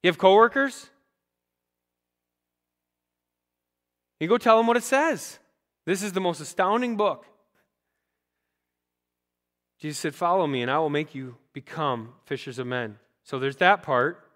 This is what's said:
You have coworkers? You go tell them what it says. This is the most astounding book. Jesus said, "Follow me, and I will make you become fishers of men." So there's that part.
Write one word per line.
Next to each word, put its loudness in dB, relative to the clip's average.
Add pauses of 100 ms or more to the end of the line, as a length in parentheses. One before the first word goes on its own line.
You 4
have -4
coworkers? 4 (3250)
You -2
go 4
tell 6
them 4
what 2
it 0
says. -2 (460)
This -4
is -6
the -2
most -2
astounding -2
book. -2 (2500)
Jesus -10
said, -6
"Follow 0
me, -2
and -4
I 0
will -2
make -4
you -14 (160)
become -6 (120)
fishers -10
of -8
men." -8 (240)
So -8
there's -4
that 4
part. -2